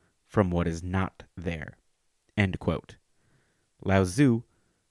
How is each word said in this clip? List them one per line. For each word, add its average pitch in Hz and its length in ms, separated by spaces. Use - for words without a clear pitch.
from 101 200
what 85 200
is 82 120
not 90 440
there." 85 400
End 95 240
quote. - 340
Lao 95 220
Tzu, 117 400